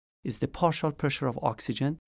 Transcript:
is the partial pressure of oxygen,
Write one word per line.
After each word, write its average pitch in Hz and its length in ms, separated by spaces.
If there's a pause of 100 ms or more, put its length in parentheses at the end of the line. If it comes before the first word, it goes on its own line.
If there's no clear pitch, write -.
(220)
is - 160
the 131 100
partial 165 420
pressure 143 360
of 123 160
oxygen, 135 640